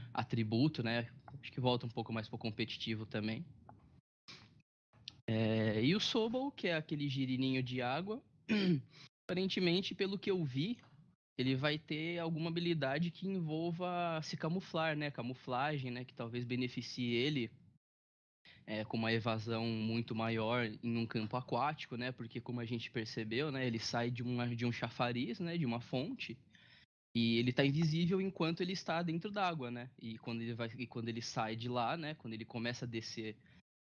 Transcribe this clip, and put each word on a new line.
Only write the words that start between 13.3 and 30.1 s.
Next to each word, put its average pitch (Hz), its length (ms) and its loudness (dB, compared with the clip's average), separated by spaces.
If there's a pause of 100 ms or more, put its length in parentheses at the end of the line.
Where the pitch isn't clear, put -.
se 160 140 -4
camuflar, 160 600 0
né? 147 140 0
Camuflagem, 131 800 -2
né? 123 140 -6
Que - 100 -16
talvez 120 300 -4
beneficie 123 680 -2
ele, 123 380 2 (1160)
é, 107 180 -2
com 107 120 -4
uma 113 160 4
evasão 113 540 2
muito 113 480 0
maior 113 500 2 (180)
em 117 140 0
um 113 100 2
campo 110 300 -2
aquático, 127 600 -2
né? 123 160 -2
Porque, 117 280 -8
como 120 200 -4
a 117 40 -2
gente 113 260 -4
percebeu, 113 600 -2
né? 131 160 0
Ele 113 120 2
sai 120 320 0
de 123 120 -4
uma, 120 320 0
de 117 100 -2
um 120 80 2
chafariz, 120 680 -2
né? 170 180 -2
De 156 80 2
uma 120 140 0
fonte. 131 560 -4 (800)
E 117 220 6
ele 123 140 4
tá 139 120 4
invisível 165 560 4
enquanto 170 400 0
ele 175 120 0
está 165 300 -2
dentro 170 280 -2
d'água, 175 400 -2
né? 123 200 -8 (100)
E 113 180 -8